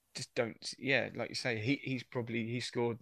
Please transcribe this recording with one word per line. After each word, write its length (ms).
just 200
don't. 420
Yeah, 380
like 140
you 60
say, 240
he, 220
he's 220
probably, 420
he 140
scored 420